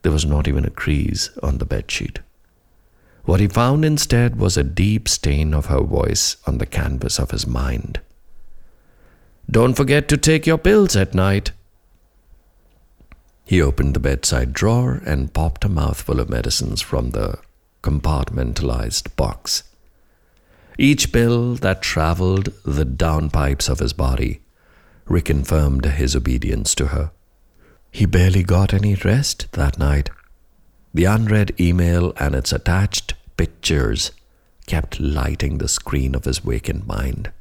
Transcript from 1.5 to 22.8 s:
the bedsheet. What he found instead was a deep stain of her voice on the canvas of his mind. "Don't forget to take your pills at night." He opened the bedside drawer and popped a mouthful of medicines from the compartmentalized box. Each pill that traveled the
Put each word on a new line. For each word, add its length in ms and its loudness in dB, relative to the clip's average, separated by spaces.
the 80 -4
bedsheet. 540 -6
What 140 4
he 80 4
found 380 2
instead 520 2
was 200 2
a 60 2
deep 440 0
stain 460 0
of 140 0
her 140 0
voice 560 -2
on 100 -2
the 80 -2
canvas 540 -4
of 120 -4
his 140 -4
mind. 540 -4
"Don't 260 4
forget 320 2
to 100 2
take 300 2
your 100 4
pills 380 4
at 180 2
night." 380 0
He 160 4
opened 320 2
the 60 0
bedside 540 0
drawer 520 2
and 280 -2
popped 320 0
a 40 0
mouthful 500 0
of 100 -4
medicines 520 -4
from 300 -4
the 280 -6
compartmentalized 1300 -4
box. 480 -4
Each 340 4
pill 440 2
that 260 0
traveled 680 0
the 200 0